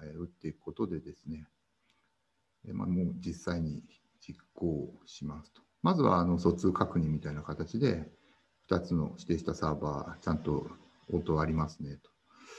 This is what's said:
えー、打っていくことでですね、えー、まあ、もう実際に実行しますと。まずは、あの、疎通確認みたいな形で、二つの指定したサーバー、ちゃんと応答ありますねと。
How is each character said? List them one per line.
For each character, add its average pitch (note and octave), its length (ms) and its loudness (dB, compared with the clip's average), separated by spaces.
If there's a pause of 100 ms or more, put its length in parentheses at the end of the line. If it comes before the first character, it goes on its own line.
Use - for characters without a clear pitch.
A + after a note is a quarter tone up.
え D2+ 140 -12
ー、 E2+ 40 -8
打 F2 40 -6
っ - 20 -10
て - 220 -10
い D2+ 40 -8
く - 80 -16
こ - 120 -12
と A2+ 140 -4
で E2 140 -4
で D#2+ 140 -14
す - 120 -20
ね、 D#2 220 -12 (1200)
え - 60 -8
ー、 - 20 -6
ま F#2 100 -2
あ、 - 20 -2
も F2+ 160 2
う F2 160 0
実 - 340 -6
際 E2+ 80 0
に D2+ 220 -4 (380)
実 - 180 -16 (160)
行 D2 400 -2 (120)
し - 200 -10
ま D2 180 -8
す - 80 -20
と。 - 80 -20 (220)
ま F3 120 4
ず D3+ 80 4
は、 F#2+ 180 8
あ F2 40 6
の、 F2 140 4
疎 E2+ 140 4
通 F#2 200 4
確 - 280 2
認 D#2 80 2
み D#2 120 0
た D2 120 -6
い - 20 -6
な D2+ 80 -6
形 D#2+ 380 -4
で、 F2 280 2 (600)
二 F2+ 120 4
つ F2 140 -2
の D2+ 240 0
指 - 160 0
定 D#2 40 2
し D#2 60 -6
た D#2+ 100 -2
サ D#2 200 0
ー C#2+ 60 -4
バ D2 400 -4
ー、 - 40 -12
ち - 40 -2
ゃ D#2+ 60 4
ん D2+ 40 0
と D2 300 -2 (440)
応 F2 80 2
答 D#2 200 2
あ D#2 60 2
り D#2+ 60 2
ま D#2 160 2
す - 120 -12
ね C#2+ 160 -8
と。 - 140 -20 (480)